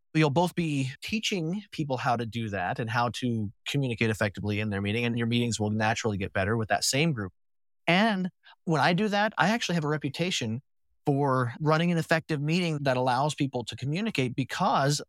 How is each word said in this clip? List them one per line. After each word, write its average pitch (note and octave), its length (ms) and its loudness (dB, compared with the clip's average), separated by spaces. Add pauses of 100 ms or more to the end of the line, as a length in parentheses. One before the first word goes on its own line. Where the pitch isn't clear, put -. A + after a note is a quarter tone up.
(140)
you'll D#3 160 6
both E3+ 240 2
be D3 360 -2 (120)
teaching G3+ 680 -4
people C#3+ 260 -2
how A#2+ 200 0
to A#2+ 100 -4
do A2+ 220 -6
that G2 320 -4
and A2+ 100 -4
how A#2+ 240 0
to A2+ 360 -2 (180)
communicate A#2+ 420 0
effectively G#2 480 -2
in G#2+ 120 -2
their G2 120 -2
meeting, G#2+ 220 0
and A#2+ 120 -2
your A#2 100 0
meetings A#2+ 340 0
will G#2+ 100 0
naturally A2 460 0
get F#2 160 -4
better G2+ 240 0
with A2 120 -2
that - 160 0
same D#3 280 2
group. G#2 200 -4 (540)
And F#3+ 420 4 (360)
when D#3 180 2
I D#3 100 6
do G3+ 160 2
that, G3+ 300 2
I E3 100 4
actually G#3+ 280 0
have D#3+ 80 0
a D3+ 40 0
reputation D3 720 -2 (480)
for C3 500 2
running D#3 320 4
an F3 60 2
effective D#3+ 420 0
meeting D#3+ 440 0
that C3 160 2
allows C3 360 0
people C3 300 -2
to A2+ 100 -10
communicate C#3 600 -2
because D3 720 0